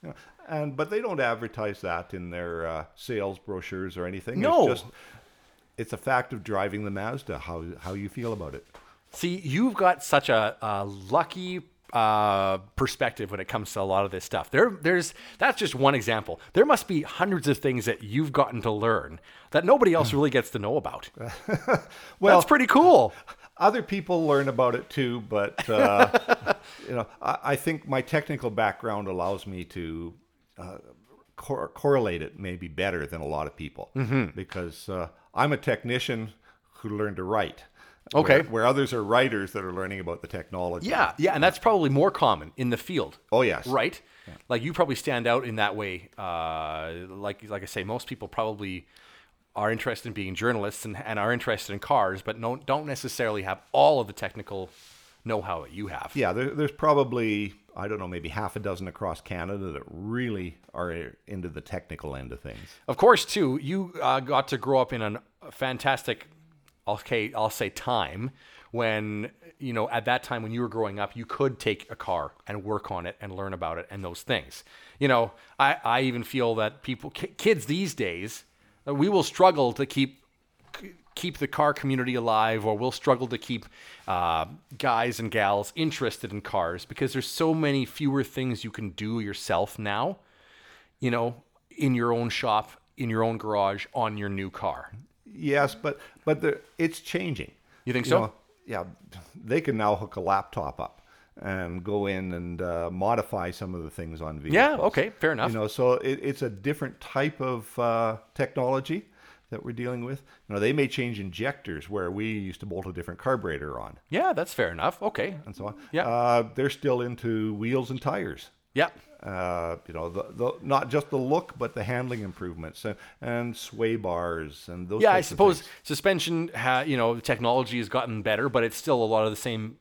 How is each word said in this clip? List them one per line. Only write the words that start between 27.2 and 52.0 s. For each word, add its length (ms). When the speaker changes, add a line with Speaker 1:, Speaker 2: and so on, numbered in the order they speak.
Speaker 1:
I, 220
I 120
think 320
my 140
technical 480
background 580
allows 380
me 180
to, 500
uh, 200
cor-, 320
correlate 540
it 160
maybe 300
better 380
than 140
a 60
lot 200
of 100
people 380
Speaker 2:
Mm-hmm. 400
Speaker 1:
because, 540
uh, 200
I'm 180
a 40
technician 760
who 120
learned 260
to 80
write. 400
Speaker 2:
Okay. 280
Speaker 1:
Where, 80
where 160
others 260
are 100
writers 500
that 120
are 80
learning 280
about 200
the 80
technology. 600
Speaker 2:
Yeah, 280
yeah, 180
and 80
that's 160
probably 320
more 200
common 460
in 140
the 60
field. 420
Speaker 1:
Oh, 100
yes. 240
Speaker 2:
Right? 340
Speaker 1:
Yeah. 80
Speaker 2:
Like, 140
you 100
probably 220
stand 320
out 180
in 120
that 200
way. 420
Uh, 720
like, 400
like 140
I 40
say, 180
most 220
people 220
probably 580
are 140
interested 380
in 60
being 200
journalists 500
and, 120
and 220
are 140
interested 400
in 60
cars, 440